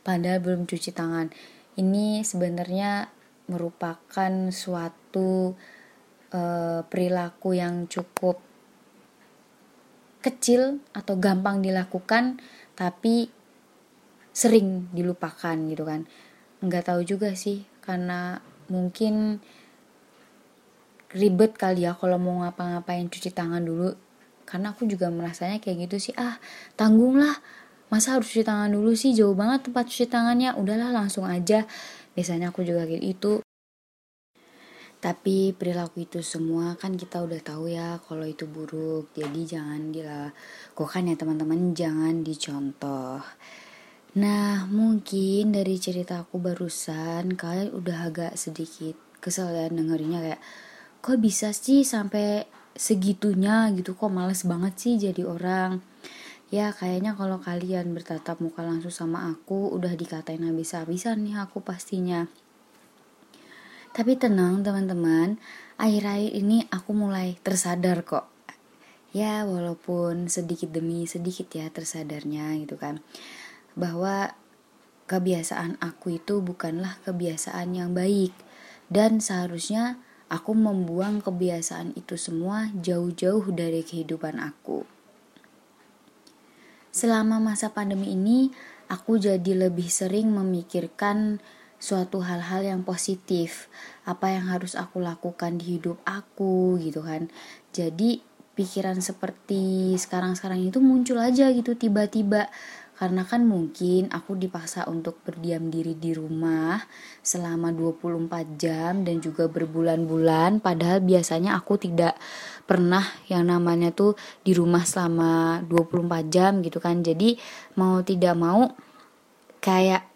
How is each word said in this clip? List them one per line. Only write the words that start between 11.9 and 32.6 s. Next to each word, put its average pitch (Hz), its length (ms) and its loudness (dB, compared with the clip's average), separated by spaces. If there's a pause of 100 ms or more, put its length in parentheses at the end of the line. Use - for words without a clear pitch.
tapi 226 560 0 (1040)
sering 190 560 4
dilupakan 175 640 -4 (160)
gitu 156 160 -6
kan. 156 160 -6 (560)
Nggak 180 320 -2
tahu 175 160 0
juga 196 320 -2
sih, 202 240 -4 (160)
karena 180 640 -6 (240)
mungkin 214 720 0 (1800)
ribet 202 400 6
kali 185 320 0
ya 175 80 -2
kalau 180 240 2
mau 180 240 0
ngapa-ngapain 175 640 -4
cuci 175 240 -8
tangan 175 320 -2
dulu. 170 320 -2 (480)
Karena 202 320 -6
aku 226 160 -2
juga 180 180 0
merasanya 170 540 -4
kayak 180 240 -4
gitu 196 240 -6
sih, - 80 -8
"Ah, 240 240 -6 (320)
tanggung 233 480 8
lah. 294 160 2 (480)
Masa 240 320 2
harus 226 80 0
cuci 220 160 0
tangan 208 320 2
dulu 220 240 4
sih, 269 160 4
jauh 202 240 6
banget 254 320 2
tempat 240 160 0
cuci 240 240 -2
tangannya. 240 480 2
Udahlah, 220 320 0
langsung 202 320 0
aja." 190 480 2 (480)
Biasanya 175 320 -2
aku 175 160 -4